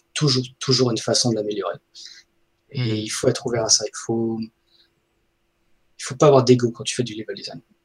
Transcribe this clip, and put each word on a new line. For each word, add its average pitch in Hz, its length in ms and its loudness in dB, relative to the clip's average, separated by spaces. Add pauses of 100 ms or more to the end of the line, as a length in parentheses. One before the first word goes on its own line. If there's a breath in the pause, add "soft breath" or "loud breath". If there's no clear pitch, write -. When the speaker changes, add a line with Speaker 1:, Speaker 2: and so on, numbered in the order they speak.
(140)
Speaker 1:
toujours, 131 300 2 (160)
toujours 127 320 2
une 110 60 -2
façon 117 320 0
de 110 60 2
l'améliorer. 104 420 -4 (920 loud breath)
Et 123 100 -6
Speaker 2:
Mhm. 123 60 -2 (100)
Speaker 1:
il 107 120 -6
faut - 200 0
être 123 180 -2
ouvert 120 180 -2
à 107 60 -4
ça, 107 160 2
il - 100 -10
faut, 113 420 -2 (1600)
il - 40 -14
faut - 140 -10
pas 156 100 4
avoir 135 180 8
d'ego 123 260 4
quand 143 140 -14
tu - 100 -6
fais - 80 -4
du 113 120 -6
level 107 220 -10
design. - 240 -14 (240)